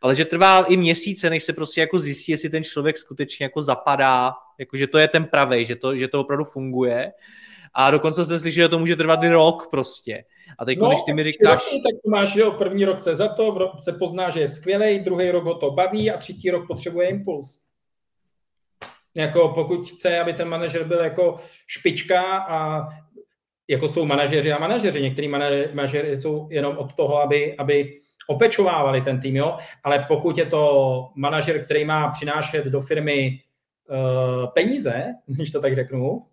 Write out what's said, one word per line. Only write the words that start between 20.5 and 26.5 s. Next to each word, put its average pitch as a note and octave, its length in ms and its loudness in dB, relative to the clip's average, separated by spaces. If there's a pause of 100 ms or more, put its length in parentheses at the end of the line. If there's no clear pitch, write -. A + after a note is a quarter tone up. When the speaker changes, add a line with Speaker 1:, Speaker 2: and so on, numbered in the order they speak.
Speaker 2:
byl E3+ 160 0
jako E3+ 400 0 (280)
špička - 540 -2 (160)
a D#3 500 -4 (800)
jako C#3+ 220 0
jsou D#3+ 160 -2
manažeři D3 460 0
a D3 80 0
manažeři. F3 420 0
Některý C3+ 260 -4
mana-, C#3+ 460 -2
manažeři C#3+ 480 -2
jsou D3+ 300 -6